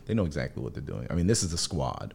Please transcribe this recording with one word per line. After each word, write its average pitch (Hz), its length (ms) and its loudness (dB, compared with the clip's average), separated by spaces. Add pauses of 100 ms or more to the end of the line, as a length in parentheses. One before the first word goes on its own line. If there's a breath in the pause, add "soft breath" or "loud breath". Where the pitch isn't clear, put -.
They 104 80 0
know 107 100 4
exactly 69 380 -2
what 57 120 -6
they're - 80 -6
doing. 55 280 -6
I - 40 0
mean, 85 120 4
this 110 160 6
is 92 80 0
the 82 80 -2
squad. - 560 -2